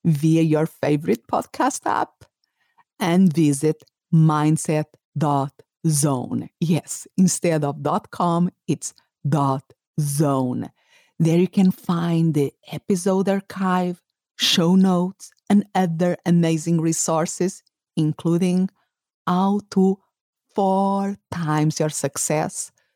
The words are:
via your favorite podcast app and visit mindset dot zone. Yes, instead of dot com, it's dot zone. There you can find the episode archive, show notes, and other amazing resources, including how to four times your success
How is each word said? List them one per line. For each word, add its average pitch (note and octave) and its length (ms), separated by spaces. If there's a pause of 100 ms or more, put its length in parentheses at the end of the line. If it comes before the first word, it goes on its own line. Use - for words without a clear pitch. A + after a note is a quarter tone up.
via D#3+ 380
your D#3 240
favorite D#3 600
podcast - 580
app - 380 (720)
and F3+ 360
visit D3+ 500 (300)
mindset D#3 720 (320)
dot C#3+ 340 (340)
zone. C#3 640 (120)
Yes, - 460 (100)
instead E3 480
of C#3+ 180
dot D#3 260
com, F3 400 (180)
it's - 260 (340)
dot C#3 460 (260)
zone. C#3 680 (500)
There E3 180
you F#3 120
can F#3 220
find E3 640
the C#3+ 200 (180)
episode F#3+ 560
archive, F#3 760 (360)
show F3+ 380
notes, F#3 560 (180)
and G3+ 160 (100)
other F3 400 (100)
amazing E3 540
resources, E3 800 (360)
including F3 720 (560)
how G3 340 (120)
to F#3+ 280 (560)
four G3 640 (140)
times D#3 500
your D#3 80
success - 840 (240)